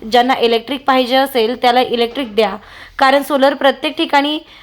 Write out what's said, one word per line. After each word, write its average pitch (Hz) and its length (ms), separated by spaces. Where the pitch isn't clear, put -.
ज्यांना 247 220
इलेक्ट्रिक 233 520
पाहिजे 262 300
असेल 254 460
त्याला 247 180
इलेक्ट्रिक 233 540
द्या, 208 220
कारण 269 240
सोलर 277 320
प्रत्येक 277 420
ठिकाणी 294 420